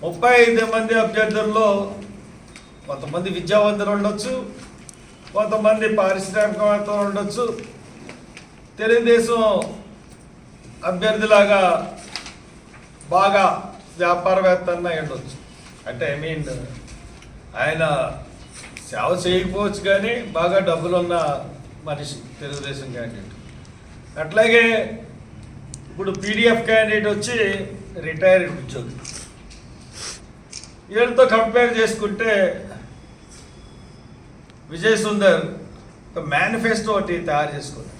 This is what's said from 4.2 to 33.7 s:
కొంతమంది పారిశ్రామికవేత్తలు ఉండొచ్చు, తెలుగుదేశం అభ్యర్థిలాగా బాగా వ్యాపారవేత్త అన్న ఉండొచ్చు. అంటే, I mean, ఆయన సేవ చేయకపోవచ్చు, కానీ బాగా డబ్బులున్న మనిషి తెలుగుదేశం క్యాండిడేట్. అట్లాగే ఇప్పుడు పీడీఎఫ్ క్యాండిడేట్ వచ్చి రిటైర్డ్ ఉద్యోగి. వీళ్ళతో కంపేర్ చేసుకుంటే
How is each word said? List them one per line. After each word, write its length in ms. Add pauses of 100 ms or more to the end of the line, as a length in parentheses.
కొంతమంది 640
పారిశ్రామికవేత్తలు 1000
ఉండొచ్చు, 640 (1200)
తెలుగుదేశం 800 (1200)
అభ్యర్థిలాగా 1080 (1160)
బాగా 680 (220)
వ్యాపారవేత్త 720
అన్న 200
ఉండొచ్చు. 560 (420)
అంటే, 180 (100)
I 60
mean, 360 (1040)
ఆయన 520 (800)
సేవ 360
చేయకపోవచ్చు, 600
కానీ 320
బాగా 380
డబ్బులున్న 840 (380)
మనిషి 320 (260)
తెలుగుదేశం 500
క్యాండిడేట్. 420 (840)
అట్లాగే 440 (1300)
ఇప్పుడు 220
పీడీఎఫ్ 540
క్యాండిడేట్ 420
వచ్చి 300 (640)
రిటైర్డ్ 500
ఉద్యోగి. 440 (1900)
వీళ్ళతో 360
కంపేర్ 520
చేసుకుంటే 540 (2500)